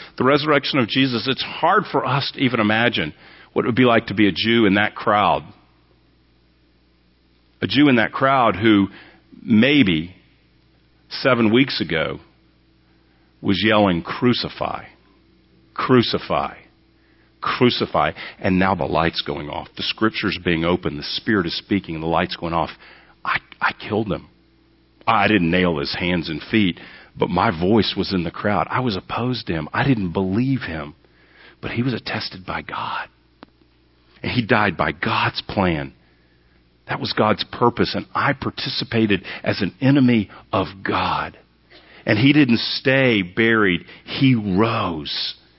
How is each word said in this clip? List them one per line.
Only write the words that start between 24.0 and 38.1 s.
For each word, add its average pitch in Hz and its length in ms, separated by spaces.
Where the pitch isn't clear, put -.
him. 73 180
I 104 220
didn't 92 220
nail 87 300
his 71 120
hands 87 380
and 76 120
feet, 101 380
but - 140
my 92 220
voice 95 440
was 95 200
in 87 100
the 85 60
crowd. 98 400
I 123 100
was 117 160
opposed 113 520
to 95 40
him. 78 220
I - 100
didn't 107 280
believe 113 500
him, 76 320
but - 120
he 120 100
was 127 100
attested - 540
by 80 160
God. - 460
And - 100
he 117 80
died 104 380
by 78 140
God's 113 500
plan. 80 500
That 139 100
was 135 140
God's 107 320
purpose, - 500
and 95 180